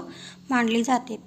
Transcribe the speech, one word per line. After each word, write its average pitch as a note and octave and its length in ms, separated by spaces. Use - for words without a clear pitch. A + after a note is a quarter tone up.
मानले A#3 340
जाते. B3+ 440